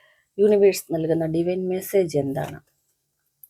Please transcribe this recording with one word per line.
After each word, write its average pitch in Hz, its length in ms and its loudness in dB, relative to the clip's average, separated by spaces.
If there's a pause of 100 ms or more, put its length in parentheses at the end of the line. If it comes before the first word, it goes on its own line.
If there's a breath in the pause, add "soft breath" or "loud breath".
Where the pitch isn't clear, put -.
(380 soft breath)
യൂണിവേഴ്സ് 202 460 4 (100)
നൽകുന്ന 165 320 -2
ഡിവൈൻ 170 420 -2
മെസ്സേജ് 185 500 -2
എന്താണ്? 139 400 -6 (920)